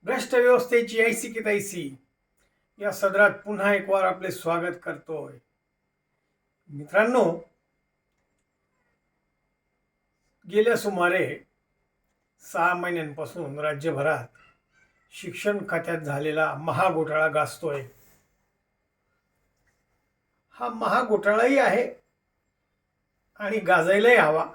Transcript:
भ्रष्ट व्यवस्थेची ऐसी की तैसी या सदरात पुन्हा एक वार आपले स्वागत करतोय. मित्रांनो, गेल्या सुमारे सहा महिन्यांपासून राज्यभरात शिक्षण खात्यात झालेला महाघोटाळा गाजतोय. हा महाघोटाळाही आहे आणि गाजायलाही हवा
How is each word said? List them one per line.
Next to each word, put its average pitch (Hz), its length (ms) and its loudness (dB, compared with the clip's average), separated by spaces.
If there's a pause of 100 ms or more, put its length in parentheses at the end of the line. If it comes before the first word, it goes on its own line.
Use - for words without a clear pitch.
भ्रष्ट 254 320 -6
व्यवस्थेची 240 640 4
ऐसी 226 340 0
की 226 120 -8
तैसी 175 520 -4 (800)
या 202 140 -4
सदरात 196 380 4
पुन्हा 202 440 -2
एक 196 140 -4
वार 196 140 2
आपले 185 280 -2
स्वागत 170 520 -4
करतोय. 143 560 -12 (1300)
मित्रांनो, 180 720 0 (3000)
गेल्या 214 260 4
सुमारे 180 640 0 (1120)
सहा 175 220 2
महिन्यांपासून 160 840 -6
राज्यभरात 147 680 -2 (840)
शिक्षण 202 460 -6 (100)
खात्यात 170 300 -4
झालेला 151 560 -2
महाघोटाळा 156 760 0
गाजतोय. 143 600 -4 (2500)
हा 240 180 -8
महाघोटाळाही 226 880 2
आहे 226 420 0 (1400)
आणि 208 200 -4
गाजायलाही 190 580 4
हवा 160 280 2 (100)